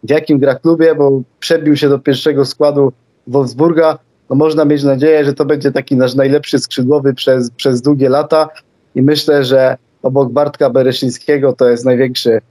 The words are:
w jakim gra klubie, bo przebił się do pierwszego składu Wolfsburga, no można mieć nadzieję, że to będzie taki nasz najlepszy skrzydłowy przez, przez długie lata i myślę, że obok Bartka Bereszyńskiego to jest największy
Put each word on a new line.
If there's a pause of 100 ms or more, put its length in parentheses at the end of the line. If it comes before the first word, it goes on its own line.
w
jakim
gra
klubie,
bo (180)
przebił
się
do
pierwszego
składu (340)
Wolfsburga, (320)
no
można
mieć
nadzieję,
że
to
będzie
taki
nasz
najlepszy
skrzydłowy
przez,
przez
długie
lata (460)
i
myślę,
że (260)
obok
Bartka
Bereszyńskiego
to
jest
największy